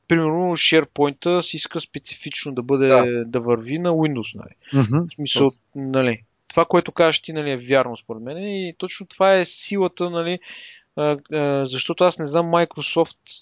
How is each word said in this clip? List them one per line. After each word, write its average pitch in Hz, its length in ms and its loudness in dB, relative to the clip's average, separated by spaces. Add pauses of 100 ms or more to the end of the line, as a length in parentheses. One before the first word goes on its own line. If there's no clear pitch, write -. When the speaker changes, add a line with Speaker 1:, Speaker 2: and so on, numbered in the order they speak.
Speaker 1:
примерно, 165 500 2
SharePoint-а 156 840 2
си - 140 -8
иска - 240 -8
специфично - 720 -8
да 123 100 -4
бъде, 135 240 2
Speaker 2:
Да. 123 380 4
Speaker 1:
да 120 160 -4
върви 120 380 0
на 180 100 0
Windows, 151 460 0
нали. - 480 -2
Speaker 2:
Мгм. 147 240 0
Speaker 1:
В - 80 -18
смисъл, 139 360 2 (240)
нали, 131 480 -2 (240)
това, 165 180 2
което - 260 2
кажеш 160 300 2
ти, 165 120 -12
нали, 147 180 -4
е 131 60 -4
вярно 123 400 0
според 113 240 -14
мен 135 160 -10
и 190 400 -8
точно - 280 -10
това 190 300 4
е 180 100 2
силата, 185 640 -4
нали, 170 300 -4 (560)
а, 147 220 0 (160)
а, 143 320 0
защото 131 380 -2
аз 175 160 2
не 156 80 -6
знам 165 180 0
Microsoft, 165 720 0 (240)